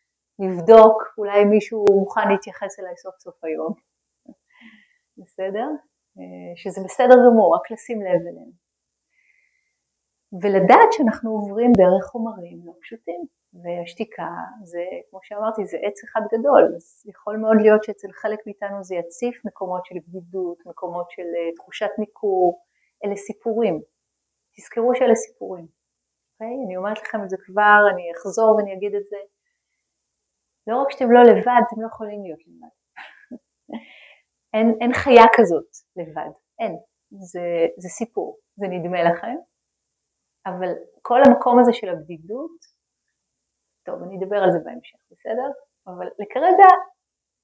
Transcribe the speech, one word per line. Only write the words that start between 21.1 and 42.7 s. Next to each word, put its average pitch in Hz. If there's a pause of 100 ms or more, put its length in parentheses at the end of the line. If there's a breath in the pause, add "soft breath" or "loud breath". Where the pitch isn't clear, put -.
של, -
אה, 170
תחושת -
ניכור, 190 (440)
אלה 202
סיפורים. 208 (760)
תזכרו 240
שאלה 240
סיפורים, 185 (680)
אוקיי? 233 (100)
אני 185
אומרת 208
לכם 208
את 190
זה 185
כבר, 208 (140)
אני 180 (140)
אחזור 220
ואני 202
אגיד 196
את 202
זה. 202 (1500)
לא 240
רק 277
שאתם 233
לא 240
לבד, 233
אתם 226
לא 226
יכולים 208
להיות -
לבד. - (960 loud breath)
<laughs> - (760 loud breath)
אין, 220
אין 247
חיה 240 (140)
כזאת 175 (260)
לבד, 156 (280)
אין. 190 (360)
זה, 175 (100)
זה 180
סיפור, - (160)
זה 202
נדמה 175
לכם, 170 (1080)
אבל 180 (320)
כל 240
המקום 240
הזה 240
של 202
הבדידות, 175 (1200)